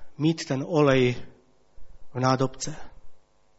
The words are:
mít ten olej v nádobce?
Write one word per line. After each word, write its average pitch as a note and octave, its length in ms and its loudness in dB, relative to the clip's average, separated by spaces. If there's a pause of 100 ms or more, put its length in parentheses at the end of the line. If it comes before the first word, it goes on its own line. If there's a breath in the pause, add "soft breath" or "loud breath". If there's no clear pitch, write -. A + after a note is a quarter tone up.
(180 loud breath)
mít D#3+ 260 0
ten C#3 220 -4
olej C3+ 480 4 (1000)
v B2 60 -6
nádobce? C3 560 0 (840)